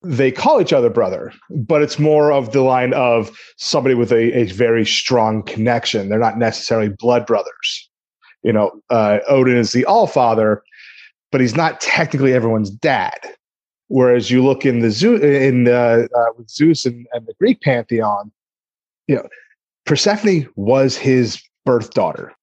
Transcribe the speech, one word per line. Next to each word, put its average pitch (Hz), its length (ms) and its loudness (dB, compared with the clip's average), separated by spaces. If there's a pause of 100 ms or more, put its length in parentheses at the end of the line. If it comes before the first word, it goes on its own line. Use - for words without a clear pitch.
They 135 280 0
call 262 300 0
each 156 120 0
other 123 180 2
brother, 95 420 -4 (180)
but 147 320 0
it's 147 160 -4
more 151 340 2
of 127 200 -2
the 135 100 2
line 127 320 2
of 117 420 0 (220)
somebody 131 360 0
with 120 180 0
a, 117 260 2
a 120 80 2
very 113 400 0
strong 110 560 0
connection. 110 680 -4
They're 107 100 -2
not 113 200 -2
necessarily 110 500 -2
blood 117 380 -2
brothers. - 640 -6 (520)
You 113 100 0
know, 104 180 0 (180)
uh, 104 300 2 (100)
Odin 131 280 4
is 113 160 -2
the 123 140 0
Allfather, 113 760 2 (720)
but 135 80 0
he's 120 160 0
not 160 240 -2
technically 139 520 0
everyone's 113 380 0
dad. 107 480 -4 (680)
Whereas 123 420 2
you 127 140 2
look 135 200 0
in 123 160 2
the 113 100 2
Zeus, 185 300 2
in 135 440 2
the, 120 520 2
uh, 117 220 2
with 113 100 -20
Zeus 156 380 0
and, 120 260 -8
and 113 140 -10
the 113 140 -16
Greek 226 200 0
pantheon, 110 680 -2 (760)
you 147 80 0
know, - 120 -10 (560)
Persephone 190 680 0
was 127 420 0
his 127 460 0 (220)
birth 120 260 -2
daughter. - 420 -4 (100)